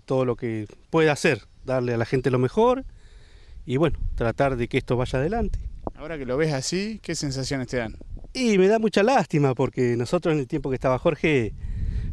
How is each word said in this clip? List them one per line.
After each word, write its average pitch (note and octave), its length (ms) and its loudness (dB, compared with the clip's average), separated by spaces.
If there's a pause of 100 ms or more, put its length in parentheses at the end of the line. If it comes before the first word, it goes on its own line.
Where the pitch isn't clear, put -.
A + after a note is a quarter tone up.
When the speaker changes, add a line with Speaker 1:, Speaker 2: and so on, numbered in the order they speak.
Speaker 1:
todo C3 200 0
lo A#2+ 100 0
que A2 320 -6 (240)
pueda D#3+ 220 4
hacer, C3+ 300 0 (220)
darle B2 300 0
a - 20 0
la A2+ 80 0
gente C3 280 0
lo B2+ 80 2
mejor, A#3+ 440 2 (800)
y B2 120 -2
bueno, D#3 220 2 (180)
tratar C3 400 0
de A#2 120 -2
que C#3 100 0
esto B2 180 -2
vaya B2+ 240 -2
adelante. G3+ 400 -2 (340)
Speaker 2:
Ahora D#3 240 -10
que C3 80 -8
lo B2 100 -2
ves D#3 160 0
así, F#3+ 500 -4
¿qué E3+ 120 -6
sensaciones C3+ 540 -4
te C3 80 -4
dan? A2+ 200 -4 (360)
Speaker 1:
Y A#3 260 2
me F#3 80 8
da A3 140 4
mucha G#3 240 4
lástima, D#3+ 500 4
porque A#2+ 420 0
nosotros D#3 380 0
en D3+ 60 2
el B2 80 -4
tiempo C#3+ 220 -4
que C3 40 -2
estaba C3 240 0
Jorge, D3 560 2 (580)